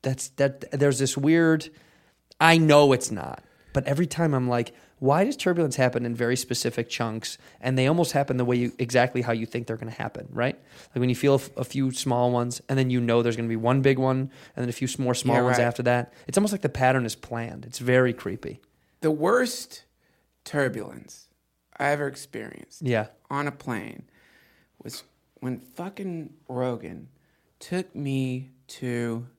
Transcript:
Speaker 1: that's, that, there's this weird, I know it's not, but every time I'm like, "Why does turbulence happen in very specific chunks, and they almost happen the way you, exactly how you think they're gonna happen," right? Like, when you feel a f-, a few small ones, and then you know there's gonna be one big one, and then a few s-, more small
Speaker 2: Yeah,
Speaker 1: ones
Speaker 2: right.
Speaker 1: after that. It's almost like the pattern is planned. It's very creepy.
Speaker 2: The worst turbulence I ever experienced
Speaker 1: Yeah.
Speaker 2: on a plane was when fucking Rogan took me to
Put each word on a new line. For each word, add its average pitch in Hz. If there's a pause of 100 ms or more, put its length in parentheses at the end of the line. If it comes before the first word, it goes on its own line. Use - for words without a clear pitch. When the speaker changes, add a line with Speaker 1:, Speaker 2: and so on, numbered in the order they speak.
Speaker 1:
that's, 131
that, 139
there's 139
this 135
weird, 160 (720)
I 165
know 147
it's 123
not, 71 (300)
but 139
every 143
time 160
I'm 127
like, 120 (280)
"Why 143
does 277
turbulence 170
happen 127
in 120
very 120
specific -
chunks, 113 (240)
and 131
they 131
almost 165
happen 139
the 123
way 123
you, 120
exactly 123
how 117
you 113
think 120
they're 113
gonna 113
happen," -
right? 123 (360)
Like, 123
when 127
you 123
feel 139
a 135
f-, -
a 131
few 131
small 123
ones, 120
and 135
then 131
you 123
know 117
there's 117
gonna 117
be 113
one 120
big 135
one, 131 (380)
and 127
then 123
a 117
few 131
s-, -
more 127
small 123
Speaker 2:
Yeah, 123
Speaker 1:
ones 123
Speaker 2:
right. 120
Speaker 1:
after 120
that. 120 (140)
It's 143
almost 208
like 196
the 147
pattern 127
is 110
planned. 117
It's 120
very 127
creepy. - (400)
Speaker 2:
The 160
worst 214 (600)
turbulence - (480)
I 143
ever 147
experienced -
Speaker 1:
Yeah. 113 (240)
Speaker 2:
on 143
a 139
plane - (800)
was - (380)
when 127
fucking 180 (160)
Rogan 123 (520)
took 180
me 131 (180)
to 120 (120)